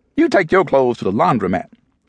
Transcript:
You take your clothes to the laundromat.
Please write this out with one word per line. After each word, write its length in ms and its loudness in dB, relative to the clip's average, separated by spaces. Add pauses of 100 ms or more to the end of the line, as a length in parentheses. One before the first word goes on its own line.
(160)
You 140 0
take 200 0
your 140 4
clothes 340 0
to 60 -12
the 80 -2
laundromat. 560 -2 (400)